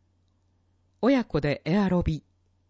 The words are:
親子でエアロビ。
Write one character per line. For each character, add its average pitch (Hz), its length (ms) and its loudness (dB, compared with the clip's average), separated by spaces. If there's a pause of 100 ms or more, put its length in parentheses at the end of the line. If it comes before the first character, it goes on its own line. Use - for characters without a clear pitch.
(1040)
親 247 220 2
子 - 160 -4
で 143 240 -2
エ 160 120 0
ア 202 120 2
ロ 180 140 0
ビ。 156 220 -4 (460)